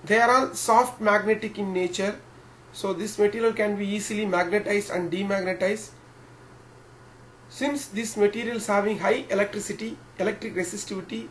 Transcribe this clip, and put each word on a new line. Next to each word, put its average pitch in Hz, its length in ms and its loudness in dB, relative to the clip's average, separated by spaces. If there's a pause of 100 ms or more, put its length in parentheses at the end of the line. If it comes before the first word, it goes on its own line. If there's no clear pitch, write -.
They 208 140 4
are 240 120 6
all 262 240 4
soft 240 460 4
magnetic 208 580 2
in 196 140 -4
nature, 185 460 -2 (540)
so 196 200 -4
this 202 260 -6
material 220 340 4
can 208 240 0
be 202 100 -4
easily 208 400 -2
magnetized 202 640 0
and 175 200 -2
demagnetized. 190 800 -2 (1600)
Since 285 400 -4
these 220 280 -6
materials 220 500 0
having 202 320 2
high 208 320 2
electricity, 208 680 -2 (220)
electric 214 360 -4
resistivity 196 760 -6